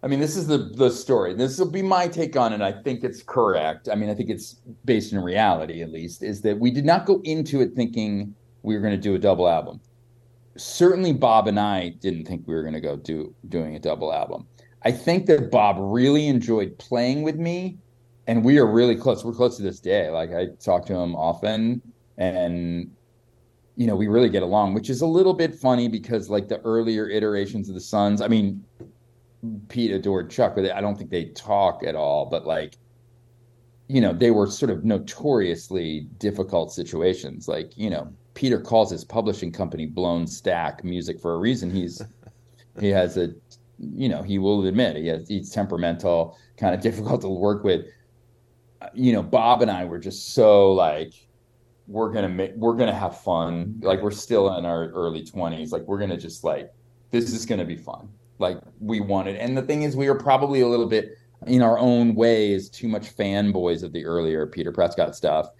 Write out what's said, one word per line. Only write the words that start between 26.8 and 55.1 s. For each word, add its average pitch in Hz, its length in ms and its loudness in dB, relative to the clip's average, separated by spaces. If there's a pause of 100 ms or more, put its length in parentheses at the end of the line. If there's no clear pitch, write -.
iterations 104 600 -2
of 95 40 -10
the 92 80 -10
Sons, 104 400 2
I 104 60 -2
mean, 101 360 2 (1040)
Pete 117 240 0
adored 95 400 -2
Chuck, 117 240 2
but 95 160 2
I 98 100 -4
don't 101 160 -2
think 95 140 -12
they 85 140 -2
talk 98 580 0
at 80 100 -4
all, 76 320 0
but, 80 220 -6
like, 78 300 -4 (1080)
you 135 140 4
know, 95 120 4
they 117 180 6
were 104 160 4
sort 113 240 -2
of 85 140 -4
notoriously 90 1200 -2 (100)
difficult 95 540 -2
situations. 87 760 -4
Like, - 300 -6
you 104 140 -4
know, 76 200 -8 (240)
Peter 123 240 0
calls 110 320 2
his 82 120 -8
publishing 101 480 -4
company 80 360 -6
Blown 85 400 -2
Stack 85 560 -4
Music 90 360 -8
for 85 140 -4
a 82 60 -4
reason. 104 320 -2
He's, 90 300 -6 (380)
<laughs> - 400 -20
he 101 100 2
has 92 280 2
a, 87 160 -2 (460)
you 95 280 -6
know, 76 140 -2
he 98 160 -4
will 98 300 2
admit 95 300 2
he 80 100 -4
has, 80 200 -4
he's 101 220 -6
temperamental, 85 880 -2 (200)
kind 92 180 0
of 95 60 -6
difficult 113 400 -2
to 98 80 -6
work 101 340 0
with. 92 220 2 (1080)
You 123 200 4
know, 98 100 0
Bob 117 380 4
and 110 100 4
I 90 140 -4
were 85 120 -8
just - 380 -12
so, 104 380 10
like, 78 400 0 (720)
"We're 107 240 -2
gonna 101 180 -2
ma-, 95 260 -4
we're 113 200 2
gonna 113 180 2
have 95 280 -6
fun." 87 600 -4
Like, 95 220 0
we're 104 80 0
still 98 460 0
in 85 80 -6
our 82 260 -4
early 85 340 -4